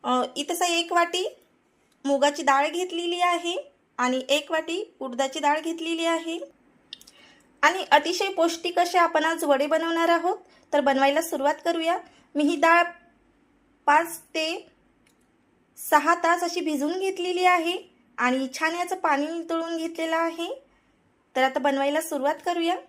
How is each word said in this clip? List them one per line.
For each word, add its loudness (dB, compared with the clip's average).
अ, 0
इथं -6
स-, -2
एक 0
वाटी 0
मुगाची 2
डाळ 2
घेतलेली -4
आहे 0
आणि 0
एक 0
वाटी -4
उडदाची -4
डाळ 2
घेतलेली -4
आहे. -4
आणि 2
अतिशय 4
पौष्टिक 0
असे 2
आपण 4
आज 0
वडे 2
बनवणार 0
आहोत. 2
तर 4
बनवायला 4
सुरुवात -2
करूया. 0
मी 2
ही 2
डाळ 6
पाच 2
ते -6
सहा 2
तास 0
अशी -4
भिजवून -2
घेतलेली -2
आहे 2
आणि 0
छान -2
याचं -4
पाणी -2
नितळून -6
घेतलेलं -4
आहे. -4
तर 2
आता 0
बनवायला 0
सुरुवात -2
करूया. -2